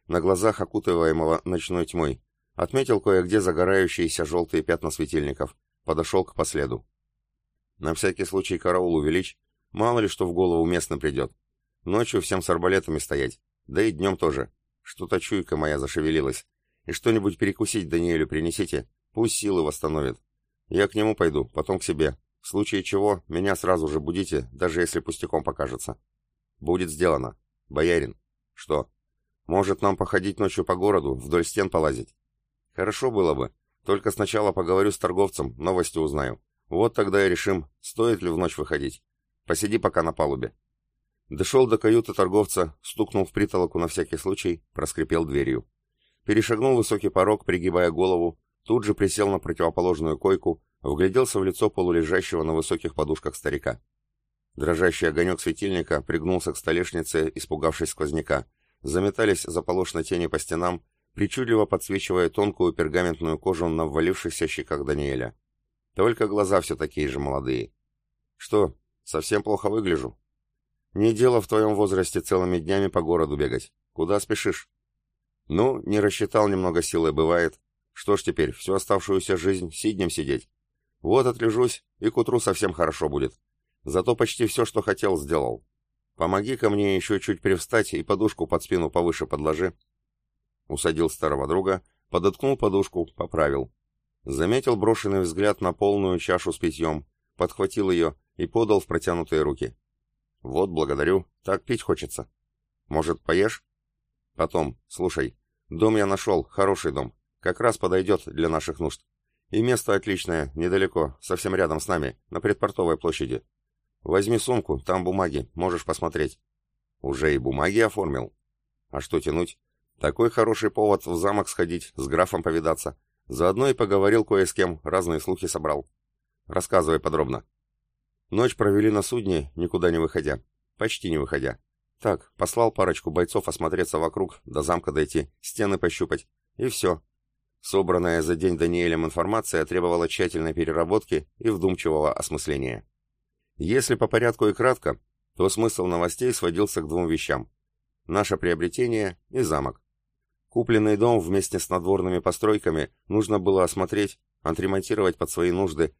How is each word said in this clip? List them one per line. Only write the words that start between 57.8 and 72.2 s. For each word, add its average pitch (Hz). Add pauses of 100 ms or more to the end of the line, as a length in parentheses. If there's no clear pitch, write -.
сквозняка. 73 (400)
Заметались 95
заполошно 87
тени 85
по -
стенам, 87 (300)
причудливо 110
подсвечивая 92
тонкую 92
пергаментную 80
кожу 85
на 80
ввалившихся 82
щеках 71
Даниэля. 69 (640)
Только 110
глаза 98
всё 80
такие 76
же 65
молодые. 65 (640)
"Что, 98 (260)
совсем 101
плохо 101
выгляжу?" 87 (760)
"Не 110
дело 120
в -
твоём 107
возрасте 95